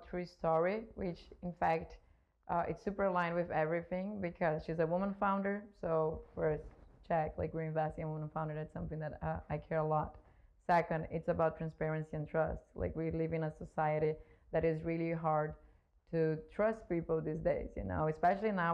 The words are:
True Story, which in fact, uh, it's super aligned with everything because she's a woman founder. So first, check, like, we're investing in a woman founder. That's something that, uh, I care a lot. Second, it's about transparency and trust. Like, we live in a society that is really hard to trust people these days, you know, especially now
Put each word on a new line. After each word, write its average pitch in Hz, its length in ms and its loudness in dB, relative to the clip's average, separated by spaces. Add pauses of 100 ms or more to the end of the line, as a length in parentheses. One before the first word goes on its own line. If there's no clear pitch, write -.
(100)
True 180 140 -4
Story, 175 600 2 (100)
which 185 240 -4 (240)
in 175 160 -6
fact, 165 380 0 (500)
uh, 175 180 0
it's 160 160 -4
super 196 220 0
aligned 175 320 2
with 175 160 0
everything 170 680 0
because 170 440 0
she's 165 160 0
a 165 60 4
woman 190 340 0
founder. 202 440 0 (160)
So 160 420 0 (120)
first, 156 300 0 (420)
check, 160 320 0
like, 160 160 -2
we're 160 80 -2
investing 156 400 -2
in 156 60 -2
a 156 40 -2
woman 156 220 -4
founder. 156 200 -2
That's 151 180 -8
something 156 260 -6
that, 156 240 -8
uh, 160 160 -2 (100)
I 151 100 -2
care 160 200 -2
a 156 80 2
lot. 151 300 0 (500)
Second, 165 440 4
it's 165 180 -4
about 165 300 2
transparency 156 580 -4
and 151 100 -4
trust. - 360 0 (120)
Like, - 220 -2
we 160 140 -2
live 165 240 0
in 160 100 0
a 156 140 -2
society 156 560 0 (360)
that 165 140 2
is 160 180 2
really 165 300 0
hard 156 400 0 (640)
to 160 240 2 (180)
trust 220 320 2
people 165 320 2
these 160 220 -2 (100)
days, - 240 -2
you - 140 -4
know, 92 120 0 (120)
especially 214 380 4
now 170 220 2